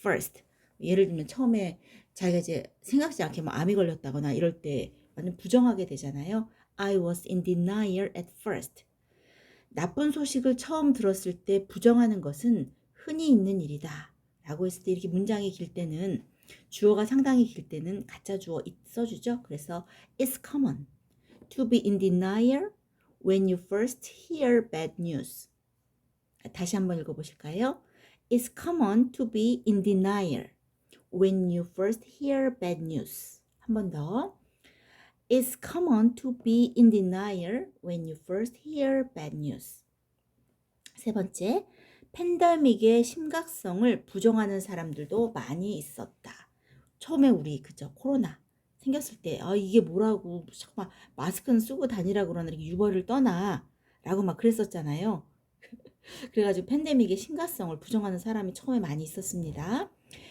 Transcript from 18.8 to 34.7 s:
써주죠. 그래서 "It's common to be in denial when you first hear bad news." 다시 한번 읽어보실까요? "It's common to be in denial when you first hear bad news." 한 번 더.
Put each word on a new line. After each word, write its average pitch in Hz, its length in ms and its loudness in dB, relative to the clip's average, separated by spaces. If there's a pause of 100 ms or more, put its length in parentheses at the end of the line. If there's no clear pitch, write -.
써주죠. 240 580 -6
그래서 170 440 -10 (320)
"It's 254 240 -2
common 226 440 -2 (640)
to 262 180 -2
be 240 160 4
in 202 140 2
denial 208 720 2 (560)
when 190 180 4
you 180 180 0
first 220 480 -4
hear 247 600 0
bad 160 280 -6
news." - 520 -8 (1040)
다시 185 220 -2
한번 180 240 0
읽어보실까요? 160 800 -6 (480)
"It's 240 280 2
common 247 540 2
to 226 180 -4
be 233 360 0
in 202 160 4
denial 190 640 0 (640)
when 185 380 2
you 175 220 -2
first 208 340 -2
hear 269 520 -2
bad 175 240 -4
news." - 580 -8 (200)
한 226 140 -4
번 202 160 -2
더. 196 460 -6 (920)